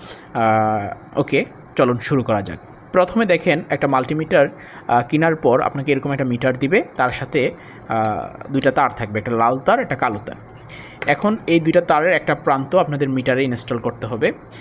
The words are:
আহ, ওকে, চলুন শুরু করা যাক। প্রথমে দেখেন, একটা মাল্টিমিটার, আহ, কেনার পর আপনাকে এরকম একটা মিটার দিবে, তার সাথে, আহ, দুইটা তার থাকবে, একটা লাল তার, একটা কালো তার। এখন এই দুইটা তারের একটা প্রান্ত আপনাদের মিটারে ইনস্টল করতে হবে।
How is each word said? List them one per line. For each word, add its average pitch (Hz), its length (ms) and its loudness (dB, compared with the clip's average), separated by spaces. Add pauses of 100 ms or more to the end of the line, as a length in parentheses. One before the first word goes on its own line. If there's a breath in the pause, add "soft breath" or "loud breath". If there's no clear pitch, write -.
(340 loud breath)
আহ, 110 840 0
ওকে, 160 260 0 (300)
চলুন 123 220 2
শুরু 131 260 -2
করা 107 180 0
যাক। 90 180 -10 (320)
প্রথমে 185 340 2
দেখেন, 170 440 2
একটা 147 180 0
মাল্টিমিটার, 147 600 2 (400 loud breath)
আহ, 120 220 4
কেনার 160 260 2
পর 147 260 4
আপনাকে 143 300 -2
এরকম 139 200 0
একটা 139 140 -2
মিটার 127 320 0
দিবে, 139 260 2 (120)
তার 127 160 2
সাথে, 131 420 -2 (360 loud breath)
আহ, 110 640 -4
দুইটা 135 200 2
তার 135 180 2
থাকবে, 107 300 -6
একটা 113 120 -6
লাল 117 280 2
তার, 196 200 2
একটা 170 160 -4
কালো 120 300 -2
তার। - 100 -10 (720 loud breath)
এখন 208 300 0 (100)
এই 165 120 4
দুইটা 165 220 4
তারের 160 320 2
একটা 151 220 0
প্রান্ত 135 400 0
আপনাদের 147 340 2
মিটারে 131 340 0
ইনস্টল 120 360 -4
করতে 120 280 -6
হবে। 123 240 0 (300 loud breath)